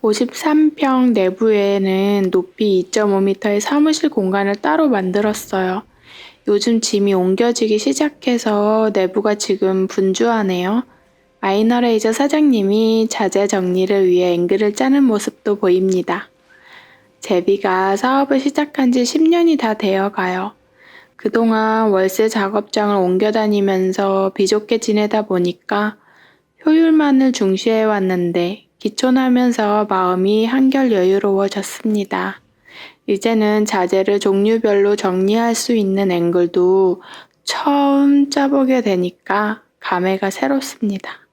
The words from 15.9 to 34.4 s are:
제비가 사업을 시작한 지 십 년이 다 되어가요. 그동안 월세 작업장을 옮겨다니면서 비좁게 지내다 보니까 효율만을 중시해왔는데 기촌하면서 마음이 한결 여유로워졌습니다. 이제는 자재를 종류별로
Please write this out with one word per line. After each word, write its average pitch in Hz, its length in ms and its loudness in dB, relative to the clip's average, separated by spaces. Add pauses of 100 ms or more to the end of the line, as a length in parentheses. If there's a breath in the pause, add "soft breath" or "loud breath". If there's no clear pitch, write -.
제비가 190 760 0
사업을 269 440 0
시작한 277 520 -2
지 247 140 2
십 311 160 -2
년이 330 360 4
다 220 180 -2
되어가요. 190 760 -2 (640 soft breath)
그동안 220 760 0
월세 190 360 0
작업장을 208 680 -2
옮겨다니면서 196 1400 0
비좁게 208 460 0
지내다 208 480 -2
보니까 202 680 -4 (680 soft breath)
효율만을 311 680 4
중시해왔는데 190 1300 -2 (160)
기촌하면서 247 1120 0
마음이 190 560 0
한결 262 440 2
여유로워졌습니다. 196 1500 -2 (640 loud breath)
이제는 214 600 0
자재를 190 540 0
종류별로 202 760 2